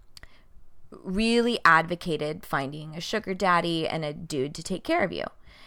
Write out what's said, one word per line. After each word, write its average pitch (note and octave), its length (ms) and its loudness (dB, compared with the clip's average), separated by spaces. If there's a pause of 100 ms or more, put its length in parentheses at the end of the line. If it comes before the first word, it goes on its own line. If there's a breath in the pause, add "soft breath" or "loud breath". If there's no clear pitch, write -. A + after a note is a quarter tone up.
(920 soft breath)
really A3+ 720 2
advocated E3 840 2
finding D3+ 500 -4
a E3+ 60 -8
sugar G3 320 -2
daddy E3+ 540 2
and D#3+ 160 -2
a D3+ 100 -4
dude D3+ 420 -4
to - 80 -10
take - 200 -4
care E4 200 2
of F#3 80 -2
you D#2+ 120 -4 (420 loud breath)